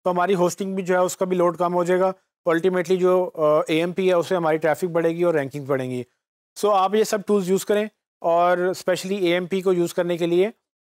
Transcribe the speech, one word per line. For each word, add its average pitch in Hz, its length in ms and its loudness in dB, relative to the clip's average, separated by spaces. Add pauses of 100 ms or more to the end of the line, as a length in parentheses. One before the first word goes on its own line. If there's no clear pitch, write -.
तो 185 60 0
हमारी 180 240 0
होस्टिंग 185 420 -2
भी 196 60 -4
जो 185 120 0
है 180 80 4
उसका 185 240 -2
भी 185 100 -2
लोड 175 200 2
कम 175 160 -2
हो 175 120 0
जाएगा। 185 300 0 (340)
Ultimately 180 480 0
जो, 180 280 2
अ, 156 460 2
एएमपी 175 380 0
है 180 100 4
उससे 165 160 -2
हमारी 160 240 0
ट्रैफिक 160 340 -2
बढ़ेगी 165 320 0
और 170 100 2
रैंकिंग 139 320 -4
बढ़ेंगी। 127 400 -4 (500)
So 208 140 0
आप 196 240 2
ये 220 100 2
सब 208 200 -4
टूल्स 202 240 0
यूज़ 190 180 0
करें 214 240 -2 (320)
और 175 520 2
specially 190 480 -4
एएमपी 180 380 0
को 185 120 0
यूज़ 170 220 0
करने 175 240 -2
के 175 80 -2
लिए 185 260 2 (400)